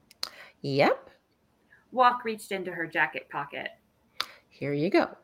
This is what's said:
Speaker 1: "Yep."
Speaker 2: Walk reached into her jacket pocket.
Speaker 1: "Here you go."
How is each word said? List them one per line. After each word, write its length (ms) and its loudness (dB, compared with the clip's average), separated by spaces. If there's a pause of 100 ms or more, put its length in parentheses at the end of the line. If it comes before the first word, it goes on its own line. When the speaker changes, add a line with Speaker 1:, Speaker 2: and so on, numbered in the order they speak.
(600)
Speaker 1:
"Yep." 480 2 (840)
Speaker 2:
Walk 320 4
reached 280 -6
into 200 -4
her 140 -6
jacket 440 -2
pocket. 420 -8 (760)
Speaker 1:
"Here 260 -6
you 160 -2
go." 340 2